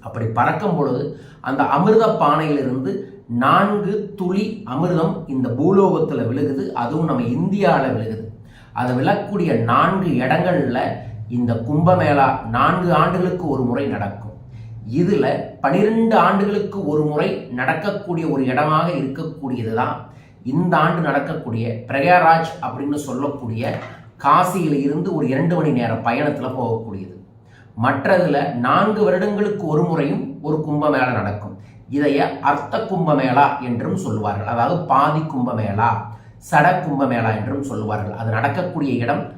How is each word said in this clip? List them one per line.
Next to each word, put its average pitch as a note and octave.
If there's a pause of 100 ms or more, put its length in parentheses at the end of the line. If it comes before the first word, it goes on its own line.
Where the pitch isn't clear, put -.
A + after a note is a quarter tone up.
அப்படி A2+
பறக்கும் D#3
பொழுது - (200)
அந்த C3+
அமிர்த G#3+
பானையிலிருந்து C#3+ (160)
நான்கு F#3
துளி F#3+
அமிர்தம் E3
இந்த C3
பூலோகத்துல D#3+
விழுகுது. C3+
அதுவும் D3
நம்ம B2
இந்தியால E3
விழுகுது. - (480)
அது B2
விழக்கூடிய E3+
நான்கு D#3
இடங்கள்ல C3 (480)
இந்த A#2+
கும்பமேளா D3
நான்கு D#3+
ஆண்டுகளுக்கு F3+
ஒரு C3
முறை A#2
நடக்கும். G2+ (600)
இதுல - (200)
பனிரெண்டு A3
ஆண்டுகளுக்கு G3
ஒரு D3+
முறை D3
நடக்கக்கூடிய D#3+
ஒரு C3+
இடமாக D3+
இருக்கக்கூடியது C3
தான் B2+ (360)
இந்த E3
ஆண்டு D#3+
நடக்கக்கூடிய A2+
பிரயாராஜ் E3 (120)
அப்படின்னு B2+
சொல்லக்கூடிய B2+ (380)
காசியில D#3+
இருந்து E3
ஒரு C#3
இரண்டு E3
மணி D#3
நேர A#2+
பயணத்துல B2+
போகக்கூடியது. G#2+ (680)
மற்றதுல C#3+
நான்கு F#3+
வருடங்களுக்கு G3
ஒரு D3+
முறையும் E3
ஒரு D3+
கும்பமேளா C#3
நடக்கும். G#2 (380)
இதைய C#3+
அர்த்த C#3+
கும்பமேளா C#3+
என்றும் A#2
சொல்லுவார்கள், G#2
அதாவது A#2+
பாதி D3
கும்பமேளா, A#2 (600)
சட F3
கும்பமேளா B2
என்றும் A#2
சொல்லுவார்கள். G#2+
அது A2+
நடக்கக்கூடிய C#3
இடம் -